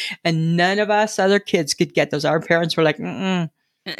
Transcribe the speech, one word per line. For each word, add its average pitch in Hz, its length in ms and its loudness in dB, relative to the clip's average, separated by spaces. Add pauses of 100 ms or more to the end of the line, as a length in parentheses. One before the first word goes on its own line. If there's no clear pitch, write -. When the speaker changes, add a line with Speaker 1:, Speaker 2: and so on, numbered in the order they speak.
(240)
Speaker 1:
and 165 320 0
none 185 220 2
of 208 100 0
us 214 300 0
other 196 220 4
kids 165 340 -2
could 160 180 -2
get 147 180 0
those. 151 140 -4
Our 156 160 2
parents 170 360 0
were 160 80 2
like, 151 140 2
"Mm-mm, 180 520 -4 (360)
Speaker 2:
Uh-uh. 175 120 -10